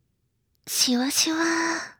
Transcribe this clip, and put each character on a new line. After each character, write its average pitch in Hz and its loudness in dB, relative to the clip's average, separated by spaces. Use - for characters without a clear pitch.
シ - 0
ワ 254 0
シ - 2
ワ。 320 -2